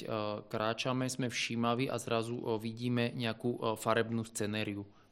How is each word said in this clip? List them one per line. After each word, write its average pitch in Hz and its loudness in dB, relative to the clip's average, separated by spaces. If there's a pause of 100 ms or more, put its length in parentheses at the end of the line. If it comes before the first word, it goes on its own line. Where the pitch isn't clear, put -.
o, - -8 (360)
kráčame, 117 0
sme 127 -2
všímaví 120 2
a - -2
zrazu, 117 0
o, 117 -2
vidíme 120 0
nejakú, 120 -2
o, 113 0
farebnú 113 4
scenériu, 104 -2 (280)